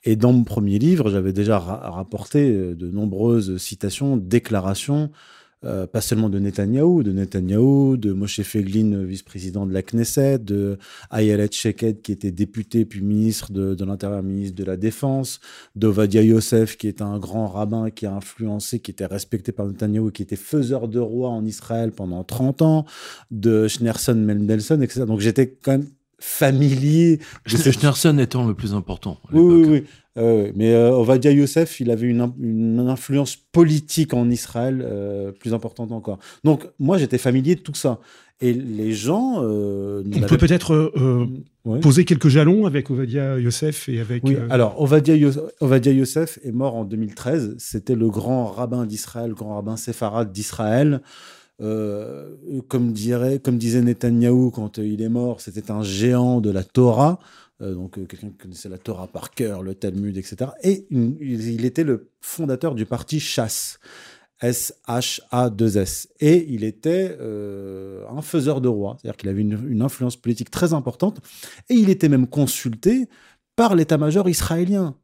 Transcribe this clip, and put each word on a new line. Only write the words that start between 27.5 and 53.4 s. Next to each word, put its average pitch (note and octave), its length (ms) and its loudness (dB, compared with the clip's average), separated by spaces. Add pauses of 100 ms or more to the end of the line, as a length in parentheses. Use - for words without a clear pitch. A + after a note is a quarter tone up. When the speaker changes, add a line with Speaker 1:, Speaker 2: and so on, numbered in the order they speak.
Speaker 2:
Schne-, A#2 80 4
Speaker 1:
cette C3+ 200 4
Speaker 2:
Schneerson D3 400 4
étant B2 280 0
le G#2+ 80 0
plus G#2 200 -4
important F#2+ 540 -6
à D3 80 0
Speaker 1:
Oui, D#3+ 40 8
oui, F3 160 10
Speaker 2:
l'époque. D#3 160 8
Speaker 1:
oui. C#3 120 2 (320)
Euh, A2+ 400 2
mais, A2 160 4
euh, A#2 180 6
Ovadia B2+ 400 4
Yosef, C#3+ 480 2
il A#2 140 0
avait A#2 160 -2
une A#2+ 120 0
in-, A#2+ 200 -2
une A2+ 400 0
influence C3 560 -2
politique D#3 800 2
en A#2+ 140 2
Israël, B2 560 -2
euh, G2+ 460 -6
plus A2 240 -6
importante A2+ 380 -8
encore. G#2 260 -8 (240)
Donc, D3 240 4 (140)
moi, E3+ 180 2
j'étais B2+ 200 0
familier C3 360 2
de F3+ 60 -4
tout - 160 -12
ça. B2 240 -2 (400)
Et B2 120 2
les A2 420 -4
gens, F3 500 -2
euh, G2+ 600 -4
Speaker 3:
On G2+ 40 -6
Speaker 1:
n'avaient G2+ 180 0
Speaker 3:
peut C#3 100 6
peut-être, D#3+ 380 2
euh, D#3 220 2
euh, B2 300 2 (380)
Speaker 1:
Ouais. A2+ 140 -2
Speaker 3:
poser D#3 260 6
quelques D#3+ 240 2
jalons D#3+ 380 6
avec C#3+ 240 -2
Ovadia C3+ 480 -2
Yosef B2+ 500 -2
et A#2 120 -4
avec, A#2+ 240 -4
Speaker 1:
Oui, C3+ 100 4
Speaker 3:
euh, A#2 160 -4
Speaker 1:
alors, A#2+ 320 2
Ovadia D3+ 320 6
Yos-, D3 460 2
Ovadia C3 320 4
Yosef C3+ 500 0
est C3 80 -8
mort B2 240 -2
en A2+ 100 -6
deux G2+ 120 -8
mille G#2+ 180 -6
treize. B2 440 -2
C'était A#2 360 -4
le A2+ 160 2
grand A#2 360 -2
rabbin A#2 400 -6
d'Israël, A2 480 -8
grand G#2+ 200 -10
rabbin G#2 220 -6
séfarade A2 560 -4
d'Israël. A#2+ 680 0 (600)
Euh, G#2+ 760 -8 (340)
comme A#2+ 240 0
dirait, A#2+ 480 -2